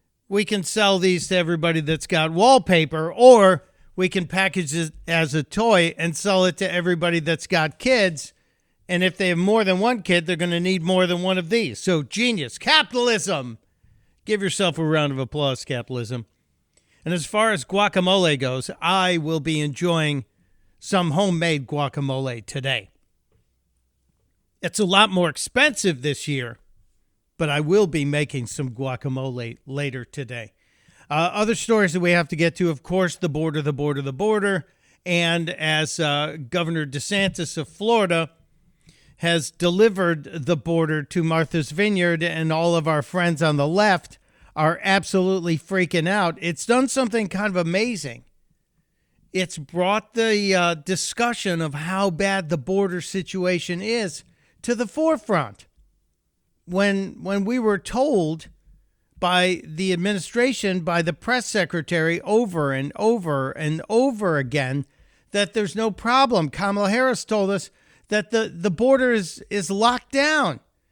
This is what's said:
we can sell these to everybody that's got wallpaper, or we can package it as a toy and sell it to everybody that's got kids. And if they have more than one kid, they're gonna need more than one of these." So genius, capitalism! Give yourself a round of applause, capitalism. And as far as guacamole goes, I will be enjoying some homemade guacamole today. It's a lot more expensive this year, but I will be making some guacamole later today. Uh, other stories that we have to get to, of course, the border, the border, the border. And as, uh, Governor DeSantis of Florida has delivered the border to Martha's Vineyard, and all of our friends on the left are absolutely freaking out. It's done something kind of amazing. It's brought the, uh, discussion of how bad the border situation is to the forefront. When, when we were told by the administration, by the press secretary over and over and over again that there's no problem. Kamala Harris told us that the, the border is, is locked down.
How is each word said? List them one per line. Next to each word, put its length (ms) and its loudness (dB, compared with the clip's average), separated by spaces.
we 160 0
can 180 -2
sell 380 2
these 280 2
to 80 0
everybody 440 0
that's 260 -2
got 240 0
wallpaper, 840 4
or 520 10
we 120 2
can 180 -2
package 480 -2
it 180 -4
as 280 0
a 100 -2
toy 520 2
and 200 -4
sell 280 2
it 120 0
to 120 -2
everybody 520 0
that's 260 -4
got 320 -2
kids. 540 0
And 160 0
if 120 0
they 120 0
have 100 2
more 240 2
than 160 2
one 240 0
kid, 240 0
they're 80 -2
gonna 240 -2
need 240 0
more 240 2
than 160 -2
one 160 -2
of 100 -6
these." 300 -2
So 240 0
genius, 560 -4
capitalism! 1000 0
Give 180 -2
yourself 360 -2
a 60 -2
round 280 2
of 80 -4
applause, 440 -4
capitalism. 600 -6
And 100 -2
as 100 -4
far 280 2
as 120 -4
guacamole 720 2
goes, 320 -4
I 340 2
will 220 -2
be 220 -2
enjoying 640 0
some 320 0
homemade 560 0
guacamole 760 -4
today. 460 -6
It's 200 -4
a 40 2
lot 260 4
more 180 2
expensive 760 -2
this 240 -4
year, 320 -6
but 100 -2
I 120 0
will 260 4
be 180 -2
making 440 -2
some 220 -6
guacamole 960 -8
later 380 -8
today. 460 -12
Uh, 240 0
other 200 0
stories 380 2
that 80 -2
we 120 2
have 160 2
to 60 -8
get 220 0
to, 140 0
of 120 -6
course, 320 0
the 140 -4
border, 320 -2
the 140 -2
border, 260 -2
the 100 -6
border. 560 0
And 460 0
as, 500 -2
uh, 380 -2
Governor 380 -2
DeSantis 720 -4
of 100 -6
Florida 640 0
has 320 0
delivered 960 0
the 100 2
border 460 0
to 200 -2
Martha's 500 -2
Vineyard, 500 0
and 280 -2
all 240 2
of 140 0
our 140 2
friends 400 -2
on 160 2
the 100 2
left 500 2
are 260 2
absolutely 760 2
freaking 500 0
out. 320 0
It's 240 -6
done 240 2
something 400 -2
kind 200 -4
of 80 -4
amazing. 680 -2
It's 280 -4
brought 560 -2
the, 400 2
uh, 200 2
discussion 840 -4
of 140 -4
how 340 -2
bad 400 -2
the 100 0
border 440 -2
situation 800 -4
is 420 -4
to 120 0
the 120 -2
forefront. 800 -2
When, 580 -2
when 220 -2
we 140 -2
were 200 0
told 720 -2
by 440 2
the 280 -4
administration, 880 -2
by 200 0
the 120 -2
press 340 -4
secretary 760 -2
over 500 0
and 240 -4
over 560 0
and 360 -4
over 480 2
again 480 -2
that 240 -2
there's 200 -2
no 160 -2
problem. 600 2
Kamala 400 -2
Harris 340 0
told 240 0
us 220 -4
that 240 -2
the, 220 0
the 180 -2
border 400 4
is, 360 -4
is 220 -4
locked 420 0
down. 480 0